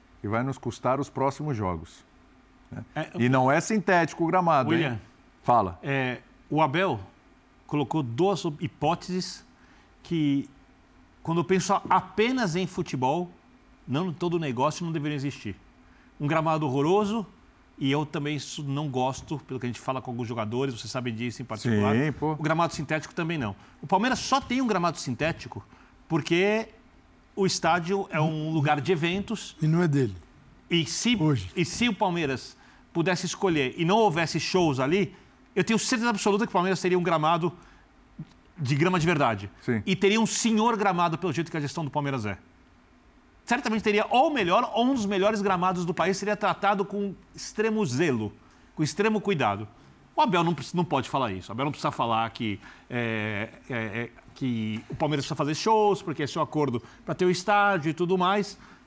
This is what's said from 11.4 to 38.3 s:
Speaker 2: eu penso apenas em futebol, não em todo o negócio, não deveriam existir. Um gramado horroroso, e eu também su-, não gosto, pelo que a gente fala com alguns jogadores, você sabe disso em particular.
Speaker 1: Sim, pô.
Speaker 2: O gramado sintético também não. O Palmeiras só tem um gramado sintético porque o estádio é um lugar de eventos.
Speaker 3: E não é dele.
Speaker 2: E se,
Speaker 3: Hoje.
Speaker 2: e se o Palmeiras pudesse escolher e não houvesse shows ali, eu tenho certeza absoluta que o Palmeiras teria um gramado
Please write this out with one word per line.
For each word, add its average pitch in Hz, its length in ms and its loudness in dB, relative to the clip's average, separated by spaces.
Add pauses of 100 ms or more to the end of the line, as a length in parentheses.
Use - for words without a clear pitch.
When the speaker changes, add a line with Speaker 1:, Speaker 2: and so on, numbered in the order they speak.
Speaker 2:
eu 147 40 0
penso 190 280 0 (160)
apenas 214 680 0
em 185 120 -2
futebol, 160 640 -4 (580)
não 160 200 -2
em 160 40 -4
todo 170 220 -4
o 175 40 0
negócio, 147 460 -2
não 165 80 -4
deveriam 151 240 -4
existir. 131 400 -6 (640)
Um 147 80 0
gramado 156 360 2
horroroso, 185 600 2 (500)
e 139 140 -2
eu 147 160 0
também 147 320 -4
su-, - 240 -10
não 143 260 -4
gosto, 127 480 -4 (120)
pelo 131 100 -6
que 123 80 -6
a - 20 -4
gente 113 120 -8
fala 131 200 -4
com 127 120 -10
alguns 117 160 -6
jogadores, 117 520 -4
você 120 60 -12
sabe 123 240 -6
disso 117 320 -6
em - 20 -12
particular. 107 500 2
Speaker 1:
Sim, 143 180 2
pô. 156 220 -2
Speaker 2:
O - 80 -4
gramado 160 300 0
sintético 156 400 -6
também 170 240 -4
não. 107 180 -2 (280)
O 147 40 -10
Palmeiras 208 340 2
só 262 200 0
tem 254 220 -2
um 254 40 2
gramado 175 300 0
sintético - 680 -4 (460)
porque 190 600 2 (680)
o 196 100 0
estádio 175 680 0
é 160 100 0
um 156 320 0
lugar 151 280 2
de 170 120 0
eventos. 180 680 -4
Speaker 3:
E 156 60 2
não 165 160 4
é 170 60 4
dele. 131 260 2 (560)
Speaker 2:
E 170 160 2
se, 233 300 0
Speaker 3:
Hoje. 143 400 2
Speaker 2:
e 175 80 2
se - 240 0
o 220 40 0
Palmeiras 170 640 -2 (360)
pudesse 170 340 0
escolher 156 500 0
e 170 80 0
não 190 120 4
houvesse 170 420 2
shows 156 400 2
ali, 160 360 2 (400)
eu 180 100 2
tenho 220 160 4
certeza 240 300 0
absoluta 208 360 2
que - 40 -6
o - 20 -10
Palmeiras 185 280 2
teria 180 180 2
um 175 40 2
gramado 165 500 2 (1040)